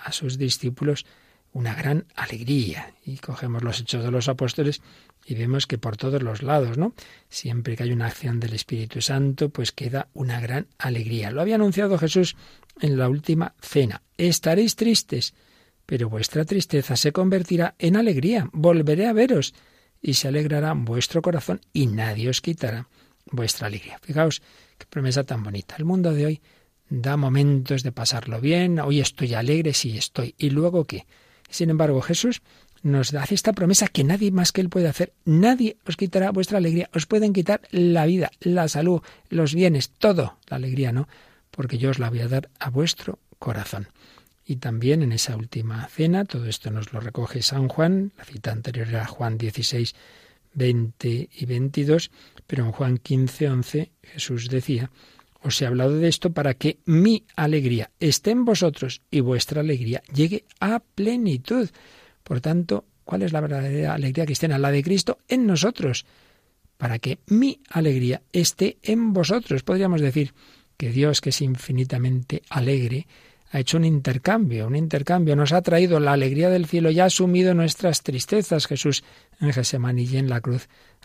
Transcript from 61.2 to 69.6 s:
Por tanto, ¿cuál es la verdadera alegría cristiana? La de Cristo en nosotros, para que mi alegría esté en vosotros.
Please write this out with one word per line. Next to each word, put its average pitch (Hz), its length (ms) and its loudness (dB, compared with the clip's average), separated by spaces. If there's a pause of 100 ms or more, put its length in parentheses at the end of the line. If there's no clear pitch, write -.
Por 123 180 -4
tanto, 170 440 0 (180)
¿cuál 185 180 -4
es 175 120 0
la 151 80 0
verdadera 147 520 -2
alegría 147 320 -2
cristiana? 151 320 0
La 139 140 2
de 143 120 2
Cristo 190 440 0
en 254 180 2
nosotros, 165 600 0 (720)
para 117 220 -2
que - 280 -4
mi 247 420 2
alegría 131 520 2 (120)
esté 180 480 0
en 220 320 2
vosotros. 175 500 0